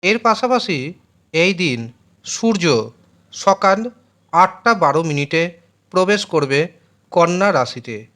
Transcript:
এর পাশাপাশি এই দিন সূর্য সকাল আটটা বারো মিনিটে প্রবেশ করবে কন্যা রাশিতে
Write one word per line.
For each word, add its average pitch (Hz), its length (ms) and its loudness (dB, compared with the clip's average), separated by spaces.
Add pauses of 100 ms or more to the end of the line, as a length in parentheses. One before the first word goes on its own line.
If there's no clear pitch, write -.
এর 202 160 2
পাশাপাশি 226 580 0 (560)
এই 175 200 2
দিন 160 260 -2 (460)
সূর্য 208 400 -2 (680)
সকাল 196 460 2 (540)
আটটা 214 400 2
বারো 160 300 2
মিনিটে 151 380 -2 (520)
প্রবেশ 185 320 2
করবে 143 340 0 (520)
কন্যা 180 400 2
রাশিতে 120 460 -4 (180)